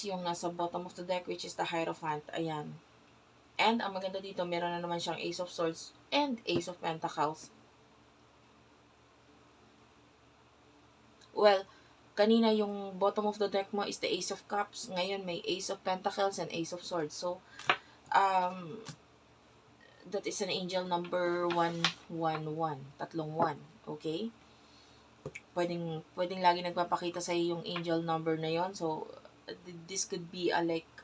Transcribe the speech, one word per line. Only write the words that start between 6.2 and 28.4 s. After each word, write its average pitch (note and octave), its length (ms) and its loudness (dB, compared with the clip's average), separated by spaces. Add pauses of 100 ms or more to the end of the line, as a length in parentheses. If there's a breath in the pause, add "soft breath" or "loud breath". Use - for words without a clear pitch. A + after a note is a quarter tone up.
Ace F3 220 2
of F3 100 -10
Pentacles. D#3+ 720 -2 (3750)
Well, G3 320 8 (480 loud breath)
kanina A3+ 400 6
yung G3+ 480 0
bottom G3+ 240 4
of G#3 160 0
the G3+ 80 2
deck G3 240 0
mo G3+ 160 0
is - 80 -6
the - 160 0
Ace F3+ 160 -2
of - 160 -6
Cups. - 480 -4
Ngayon, F#3+ 320 -2
may F3 240 -4
Ace F#3 240 -2
of G3 80 -6
Pentacles G3 560 0
and F3 160 -4
Ace E3 240 -4
of - 80 -12
Swords. D#3+ 320 -2
So, F3+ 240 -4 (720 loud breath)
um, F#3 720 2 (1300)
that G3 160 -4
is - 180 -4
an F#3 80 -4
angel F#3 320 -2
number F3 640 0
one E3+ 320 2 (300)
one D#3+ 340 0 (140)
one. D3+ 220 -2 (200)
Tatlong D#3 320 -4
one. D#3+ 240 2 (320)
Okay? D#3+ 400 -4 (1300 loud breath)
Pwedeng, E3+ 500 -2 (120)
pwedeng F#3 280 0
lagi F3 160 8
nagpapakita F3 640 0
sa'yo E3+ 340 2
yung E3 80 -8
angel E3+ 400 0
number D#3+ 320 0
na D#3+ 140 -2